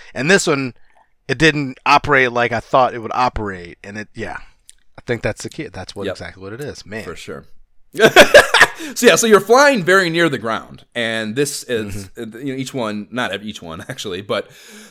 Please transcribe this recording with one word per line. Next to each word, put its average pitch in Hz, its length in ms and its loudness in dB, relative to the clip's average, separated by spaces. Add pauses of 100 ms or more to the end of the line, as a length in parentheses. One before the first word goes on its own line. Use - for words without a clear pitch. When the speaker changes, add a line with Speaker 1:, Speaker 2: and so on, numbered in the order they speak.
(140)
Speaker 1:
and 139 160 -2
this 196 160 4
one, 135 260 -2 (560)
it 131 80 -2
didn't 147 480 2
operate 135 480 4
like 120 200 0
I 113 80 -2
thought 127 340 2
it 120 60 -8
would 110 120 -8
operate, 98 720 -4
and 101 140 -14
it, 104 160 -14
yeah. 107 240 -12 (580)
I - 60 -20
think 117 180 -6
that's 107 220 -6
the 110 80 -12
key. 151 180 -12
That's - 260 -16
what, 98 120 -8
Speaker 2:
Yep. 92 80 -6
Speaker 1:
exactly 95 280 -16
what 98 120 -14
it 131 80 -14
is, 127 240 -14
man. 104 180 -12
Speaker 2:
For 85 120 -12
sure. 76 280 -16 (480)
<laughs> 202 140 2 (880)
So 247 120 2
yeah, 165 100 6
so 233 100 2
you're 214 140 6
flying 240 420 4
very 180 280 2
near 165 180 2
the 135 100 -4
ground, 104 460 -8 (100)
and 113 400 -4
this 139 280 -4
is, 101 460 -6
Speaker 1:
Mm-hmm. 113 280 -14
Speaker 2:
uh, - 20 -18
you 135 140 -8
know, 131 60 -8
each 131 160 -10
one, 107 360 -6
not 113 220 -6
ev-, 101 100 -8
each 107 200 -12
one 82 180 -12
<laughs> - 80 -16
actually, 101 320 -10
but 104 300 -6 (400)